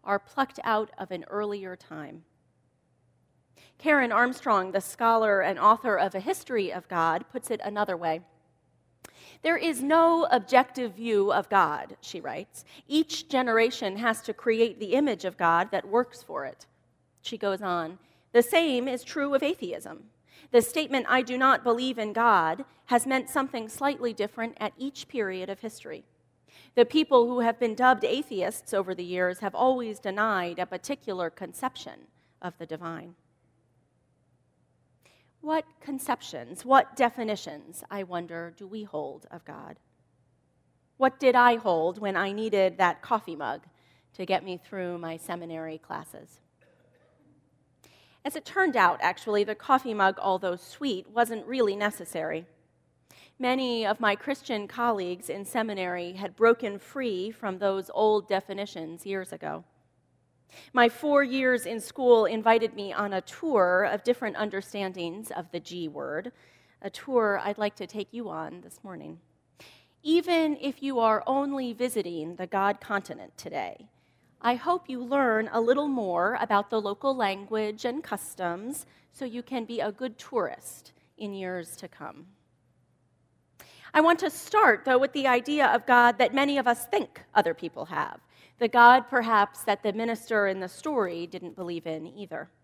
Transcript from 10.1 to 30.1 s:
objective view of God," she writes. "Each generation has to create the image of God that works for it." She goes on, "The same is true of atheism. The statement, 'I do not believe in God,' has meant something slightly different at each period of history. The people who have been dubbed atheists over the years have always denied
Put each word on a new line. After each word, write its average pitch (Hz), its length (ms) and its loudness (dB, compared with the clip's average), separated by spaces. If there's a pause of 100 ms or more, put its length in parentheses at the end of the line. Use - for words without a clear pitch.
objective 247 640 2
view 208 380 0
of 190 160 0
God," 165 520 2
she - 200 -12
writes. 143 440 -10 (220)
"Each - 420 -2
generation 226 680 2
has 226 260 -2
to 220 120 -8
create 226 440 2
the 202 160 -2
image 269 300 0
of 180 120 -6
God 170 340 4
that 196 180 -4
works 240 340 0
for 139 220 -10
it." - 220 -14 (560)
She - 160 -10
goes 196 240 -2
on, 175 360 -4 (340)
"The 233 100 8
same 269 440 2
is 254 160 -4
true 285 320 -2
of 269 80 4
atheism. - 680 -6 (400)
The 240 100 8
statement, 269 480 -2
'I 254 140 4
do 247 160 -6
not 262 260 4
believe 240 340 0
in 214 140 -6
God,' 202 540 2 (200)
has 240 200 2
meant 262 240 -2
something 262 400 -4
slightly 247 420 -2
different 226 480 -6
at 214 160 -6
each 277 320 -12
period 190 400 -6
of 196 120 -10
history. 185 440 -14 (680)
The 240 100 8
people 254 420 4
who 247 140 -2
have 233 180 0
been 226 160 -2
dubbed 254 300 4
atheists 226 680 -4
over 190 200 -2
the 180 100 -8
years 180 340 -2
have 196 160 -6
always 240 460 0
denied 190 580 -2